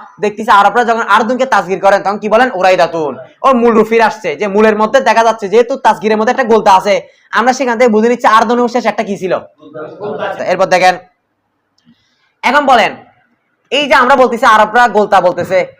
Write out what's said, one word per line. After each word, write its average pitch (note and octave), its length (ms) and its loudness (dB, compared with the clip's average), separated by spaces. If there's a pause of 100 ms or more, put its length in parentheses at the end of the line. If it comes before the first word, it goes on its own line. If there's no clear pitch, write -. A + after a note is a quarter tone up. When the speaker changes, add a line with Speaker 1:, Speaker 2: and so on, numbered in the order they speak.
(220)
Speaker 1:
দেখতেছি G#3 300 -4
আরবরা G#3 320 2
যখন A3+ 180 -2
আরদুনকে A#3 440 0
তাসগির F#3+ 340 -2
করেন, G3 240 2
তখন G3+ 140 -4
কি G#3 120 -8
বলেন? A#3+ 240 2
উরাইদাতুন। E3 640 0 (240)
ও C4+ 120 2
মূল A#3 200 2
রূপ G#3+ 140 2
ফিরে A3+ 160 2
আসছে, F3+ 320 -4
যে G#3 120 -6
মূলের G#3+ 300 0
মধ্যে G#3+ 240 0
দেখা A3+ 220 0
যাচ্ছে A3 260 -2
যেহেতু A#3 260 0
তাসগিরের G#3+ 420 0
মধ্যে A3 140 0
একটা B3+ 120 -2
গোলতা G#3 300 2
আছে, F#3 280 0 (300)
আমরা A#3 220 0
সেখান B3 240 -4
থেকে B3 120 4
বুঝে A3 200 2
নিচ্ছি B3 180 -2
আরদুনের A#3 420 2
শেষ A#3+ 160 -4
একটা G#3+ 180 -2
কি F#3+ 140 -8
ছিল? E3+ 200 -4
Speaker 2:
গোলতা। D#3+ 1080 -12
Speaker 1:
এরপর F#3 200 -2
দেখেন, F3+ 320 2 (1500)
এখন C4+ 220 0
বলেন, G#3 300 2 (720)
এই C#4+ 180 -2
যে C#4 60 0
আমরা C4 220 4
বলতেছি A#3+ 300 0
আরবরা A3 420 4
গোলতা G3+ 340 2
বলতেছে, F3 460 -2 (120)